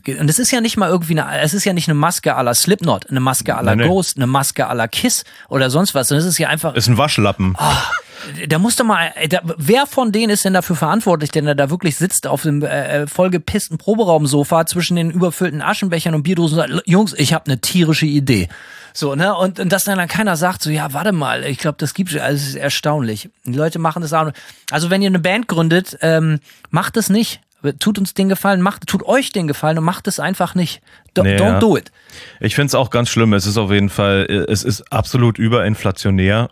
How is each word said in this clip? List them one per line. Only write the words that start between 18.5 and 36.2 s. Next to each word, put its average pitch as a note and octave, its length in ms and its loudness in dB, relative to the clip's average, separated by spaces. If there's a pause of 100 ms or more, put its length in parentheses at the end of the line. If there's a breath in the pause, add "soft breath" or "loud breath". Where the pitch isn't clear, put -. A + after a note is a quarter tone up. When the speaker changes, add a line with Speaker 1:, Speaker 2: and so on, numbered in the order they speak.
Speaker 1:
So, C#3 220 -4
ne? F#3 200 0
Und, F#3 240 -2
und F#3+ 120 -2
dass F#3+ 140 0
dann, G3 120 0
dann F3 100 -2
keiner G3+ 280 0
sagt, F3+ 260 -2
so, D#3 80 -4
„Ja, D3+ 240 -2
warte E3 180 -2
mal, C3 340 -2
ich C#3+ 120 -6
glaub, D3+ 200 -4
das D3+ 180 -6
gibt's“, F3+ 200 -4
also C3+ 200 -2
es C#3+ 140 -4
ist C3+ 60 -10
erstaunlich. C#3 720 -4 (160)
Die B2+ 120 -4
Leute D#3+ 220 -2
machen E3 220 -2
das D3+ 120 -6
auch. D#3 180 0 (380 loud breath)
Also D#3 200 -2
wenn F#3+ 120 2
ihr G3+ 60 2
eine F#3+ 120 2
Band F#3+ 280 0
gründet, E3 540 0
ähm, D#3+ 380 2 (300 loud breath)
macht F3+ 280 -2
es A3 120 0
nicht. G#3 300 0 (400)
Tut G#3 200 0
uns F#3+ 140 -4
den F#3+ 160 0
Gefallen, G3 320 0
macht, F#3 260 -2
tut - 180 -2
euch C4 260 0
den F3 160 -2
Gefallen D3+ 300 -2
und D#3+ 60 0
macht E3+ 240 -2
es F#3+ 120 -4
einfach F3 360 -4
nicht. F3+ 260 -2 (320 soft breath)
Do-, F3+ 100 2
Speaker 2:
Nee, G2 120 4
Speaker 1:
don't G2+ 180 4
Speaker 2:
ja. - 60 2
Speaker 1:
do G#3+ 180 4
it. - 140 -8 (480 loud breath)
Speaker 2:
Ich - 160 -2
find's C#3 180 0
auch C3 160 2
ganz A#2+ 200 0
schlimm. A2+ 240 4
Es G2 120 2
ist G#2 120 0
auf G2+ 140 0
jeden G2+ 180 4
Fall, G2 400 2
äh, F#2+ 220 -2
es G#2 120 0
ist - 280 -4
absolut A#2 460 2
überinflationär G#2 1160 0